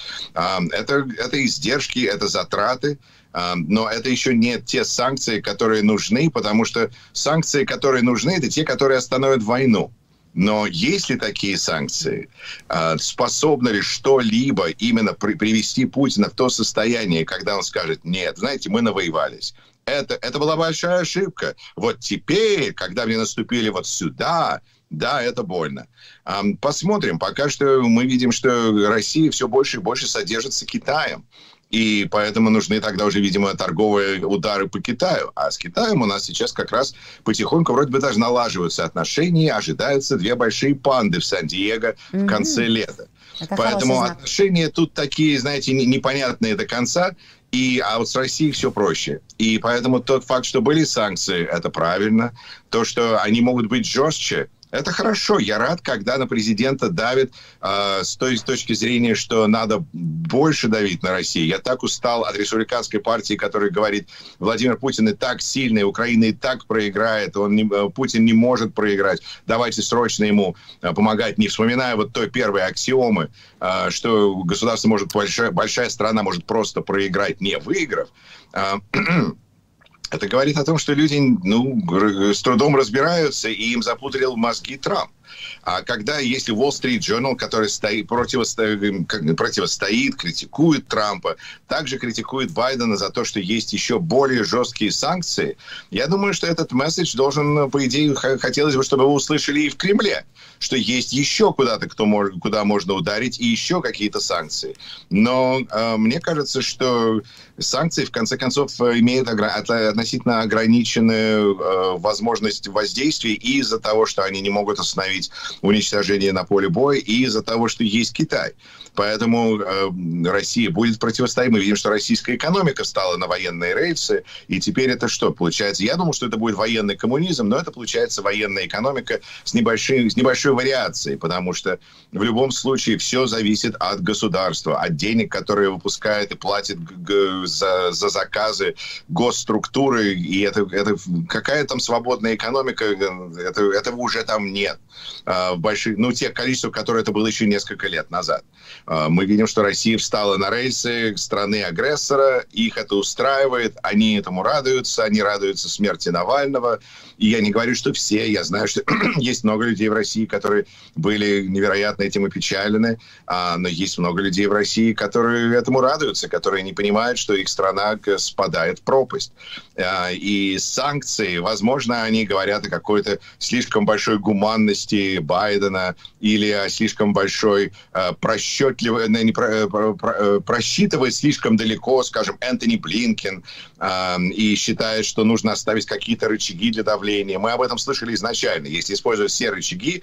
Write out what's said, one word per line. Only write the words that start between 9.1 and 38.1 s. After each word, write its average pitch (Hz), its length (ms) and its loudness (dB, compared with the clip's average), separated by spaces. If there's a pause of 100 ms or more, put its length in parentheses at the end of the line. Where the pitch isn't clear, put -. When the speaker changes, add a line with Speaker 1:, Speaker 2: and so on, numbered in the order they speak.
Speaker 1:
войну. 120 480 2 (440)
Но 104 320 2
есть 175 440 0
ли 127 60 0
такие 101 420 -4
санкции, - 680 -4 (400)
а, 80 300 0
способны 123 720 0
ли 104 120 2
что-либо 120 880 2
именно 110 440 0
при-, 104 200 -2
привести 110 520 0
Путина 120 420 0
в - 60 -10
то 131 140 2
состояние, 110 760 0
когда 95 320 -4
он 95 60 -4
скажет: 82 420 -4
«Нет, 87 340 -4
знаете, 131 320 -4
мы 113 120 2
навоевались. 80 720 -2 (300)
Это, 135 300 -4
это 123 240 -6
была 151 180 0
большая 165 440 0
ошибка. 170 540 -4 (220)
Вот 110 240 -2
теперь, 170 720 0
когда 92 320 -6
мне 113 140 0
наступили 113 520 -2
вот 104 160 -4
сюда, 113 760 -2 (300)
да, 135 320 -2
это 120 200 -2
больно». 85 440 -4 (380)
Ам, 101 320 -2
посмотрим. 147 600 -2
Пока 101 300 -2
что 135 340 2
мы 117 220 4
видим, 127 280 2
что 113 560 4
Россия 123 420 2
всё 127 180 -2
больше 131 300 2
и - 20 -8
больше 117 260 -4
содержится 113 600 -4
Китаем. 139 580 -4 (480)
И 107 380 2
поэтому 107 400 2
нужны 107 300 2
тогда 104 260 0
уже, 101 140 2
видимо, 101 340 2
торговые 98 720 0
удары 98 420 0
по - 100 -6
Китаю. 117 560 -2
А 73 160 -2
с - 60 -8
Китаем 196 460 0
у 110 40 2
нас 98 180 -2
сейчас - 280 -4
как 95 180 -4
раз 123 240 0 (300)
потихоньку 131 480 2
вроде 131 180 2
бы 131 80 2
даже 131 200 2